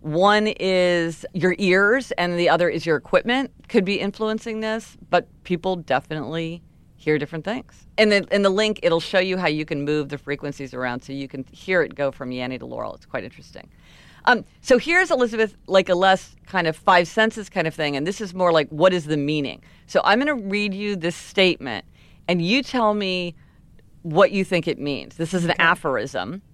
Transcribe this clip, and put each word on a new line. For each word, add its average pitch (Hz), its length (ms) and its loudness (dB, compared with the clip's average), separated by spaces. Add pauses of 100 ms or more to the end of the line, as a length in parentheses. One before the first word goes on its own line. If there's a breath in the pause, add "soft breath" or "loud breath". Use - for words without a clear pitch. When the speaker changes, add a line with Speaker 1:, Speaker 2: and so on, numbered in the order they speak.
Speaker 1:
One 202 480 2 (120)
is 175 720 0
your 180 260 0
ears 202 540 2
and 175 260 -2
the 175 100 4
other 170 200 4
is - 180 -4
your 160 100 2
equipment 240 540 0 (180)
could 196 160 2
be 202 160 -2
influencing 220 600 -4
this, 220 360 -6 (140)
but 180 180 2 (160)
people 180 320 -2
definitely 156 880 -4 (320 soft breath)
hear 151 240 0
different 147 260 -6
things. - 420 -10 (120)
And 214 140 6
then 196 180 2
in 202 120 2
the 196 80 4
link, 214 340 0
it'll 165 160 4
show 190 180 -2
you 185 180 0
how 180 120 -2
you 151 160 -2
can 147 200 -6
move 147 260 -2
the 139 80 -10
frequencies 139 540 -10
around 123 300 -6
so - 100 -14
you 139 160 -10
can 135 220 -12
hear 185 320 -2
it 143 140 -4
go 139 160 -2
from 131 180 -12
Yanny 127 280 -8
to 117 80 -14
Laurel. 117 280 -10
It's - 120 -20
quite - 180 -8
interesting. - 440 -20 (560 soft breath)
Um, 240 200 2 (160 soft breath)
so - 160 4
here's, 349 360 2
Elizabeth, 220 420 0 (140)
like, 190 200 4
a 190 60 2
less 190 400 2 (120)
kind 180 200 0
of 160 100 0
five 185 300 4
senses 220 420 0
kind 165 200 -2
of 151 60 -8
thing, 147 220 -2
and 139 80 -2
this 196 160 -6
is 185 140 -10
more 185 160 2
like, 156 200 2
what 165 220 4
is 175 120 -2
the 151 120 -2
meaning? 143 460 -4 (240 soft breath)
So - 160 0
I'm 202 160 4
gonna 294 160 0
read 208 400 -4
you 202 220 -4
this 170 180 -4
statement, 151 680 0 (420 soft breath)
and 175 160 0
you 214 220 0
tell 226 300 0
me 180 420 -4 (680 soft breath)
what 170 300 4
you 190 120 0
think 170 220 -2
it 156 140 -4
means. 135 360 -8
This 165 160 -6
is 180 120 0
an 170 80 0
Speaker 2:
Okay. - 100 0
Speaker 1:
aphorism. 135 800 -2 (120)